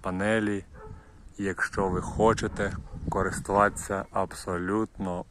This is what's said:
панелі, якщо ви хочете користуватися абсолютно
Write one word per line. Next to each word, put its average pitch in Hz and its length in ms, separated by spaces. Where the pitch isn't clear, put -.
панелі, 101 640
якщо 98 500
ви 90 120
хочете 107 720
користуватися 98 1000
абсолютно 92 1200